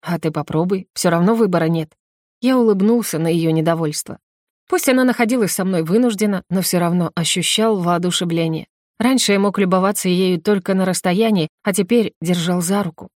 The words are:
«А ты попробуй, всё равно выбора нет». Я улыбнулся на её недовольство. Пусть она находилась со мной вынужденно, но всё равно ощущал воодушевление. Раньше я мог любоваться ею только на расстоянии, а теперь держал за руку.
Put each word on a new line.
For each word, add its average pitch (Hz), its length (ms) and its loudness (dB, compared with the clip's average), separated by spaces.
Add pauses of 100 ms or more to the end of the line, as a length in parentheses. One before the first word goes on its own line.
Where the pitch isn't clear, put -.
«А 175 160 -4
ты 160 120 -4
попробуй, 175 640 -4
всё - 180 0
равно 175 240 2
выбора 180 340 2
нет». 165 240 -4 (480)
Я 254 180 2
улыбнулся 214 600 2
на 165 100 -2
её 165 220 2
недовольство. 160 680 -2 (500)
Пусть 359 200 0
она 254 160 2
находилась 233 480 0
со 196 120 -4
мной 185 180 -2
вынужденно, 208 680 0
но 185 100 0
всё 180 200 0
равно 170 340 0
ощущал 190 680 0
воодушевление. 170 840 -2 (320)
Раньше 247 340 2
я 202 60 2
мог 202 200 0
любоваться 190 500 0
ею 180 320 2
только 202 340 0
на 190 100 2
расстоянии, 185 640 0 (140)
а 202 100 -2
теперь 208 480 0
держал 175 400 -2
за 196 220 -2
руку. - 360 -10